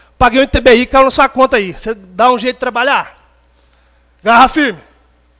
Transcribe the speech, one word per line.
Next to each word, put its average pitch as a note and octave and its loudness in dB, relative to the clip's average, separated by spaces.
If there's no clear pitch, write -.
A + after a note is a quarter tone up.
paguei B3 2
um C#4 2
I - -2
T C#4 -4
B B3 4
I, A#3+ 0
caiu C4+ 2
na C4+ 0
sua C4+ 0
conta C4 0
aí. G3 -4
Você A3 -10
dá F#3+ -2
um B3 0
jeito B3 -6
de - -20
trabalhar. B3 -6
Garra A#3 2
firme. B3 -4